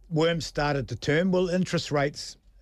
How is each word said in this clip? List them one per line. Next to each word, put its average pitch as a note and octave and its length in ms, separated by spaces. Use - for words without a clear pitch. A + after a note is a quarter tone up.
worm E3 320
started D3 480
to A#2 80
turn? D#3+ 340
Will F3+ 200
interest E3+ 420
rates, - 460